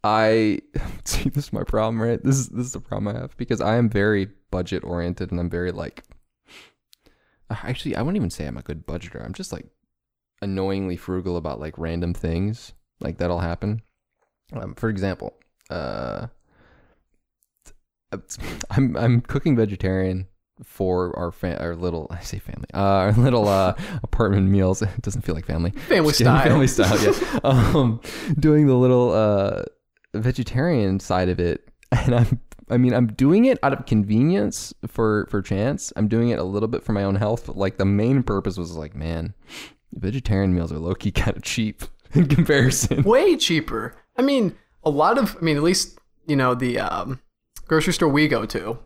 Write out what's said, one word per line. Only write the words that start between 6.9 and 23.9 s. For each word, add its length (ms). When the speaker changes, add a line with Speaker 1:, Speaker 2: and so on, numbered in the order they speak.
Speaker 1:
uh, 120
actually, 340
I 60
wouldn't 140
even 140
say 160
I'm 100
a 60
good 240
budgeter. 380
I'm 100
just, 180
like, 140
annoyingly 560
frugal 400
about, 240
like, 180
random 360
things, 580
like, 180
that'll 220
happen. 420
Um, 220
for 140
example, 460
uh, 600
<laughs> 0
I'm, 260
I'm 240
cooking 360
vegetarian 720
for 560
our 140
fa-, 280
our 140
little, 360
I 100
say 180
family, 360
uh, 40
our 340
little, 360
uh, 260
<laughs> 160